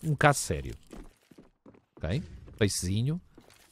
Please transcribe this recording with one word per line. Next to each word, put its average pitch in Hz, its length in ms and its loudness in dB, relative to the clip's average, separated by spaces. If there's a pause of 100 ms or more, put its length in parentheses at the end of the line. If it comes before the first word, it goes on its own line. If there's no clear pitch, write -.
um 156 120 2
caso 147 240 6
sério. 67 360 -4 (1200)
Ok? 117 260 -4 (360)
Facezinho. 113 600 0 (520)